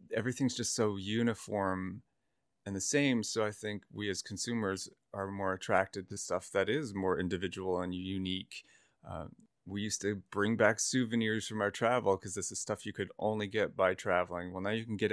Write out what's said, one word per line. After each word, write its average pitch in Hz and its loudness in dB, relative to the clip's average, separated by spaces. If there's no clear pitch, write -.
everything's 117 0
just 117 -2
so 107 2
uniform 98 0
and 101 -4
the 92 -4
same. 135 4
So 110 0
I 104 0
think 104 -8
we 104 -4
as 95 -2
consumers 104 -2
are 98 -4
more 98 -2
attracted 95 2
to 101 -8
stuff - -4
that 98 2
is 123 -2
more 95 2
individual 92 0
and 90 -2
unique. 95 -4
Uh, 80 -8
we 98 -4
used 107 -2
to 101 0
bring 104 4
back 107 6
souvenirs 113 0
from 107 -6
our 101 2
travel 117 4
'cause 95 -10
this 98 -4
is 98 -6
stuff - -4
you 107 -6
could 95 -6
only 107 0
get 101 0
by 95 4
traveling. 90 0
Well, 92 -6
now 98 -2
you 113 -2
can 113 -4
get 101 2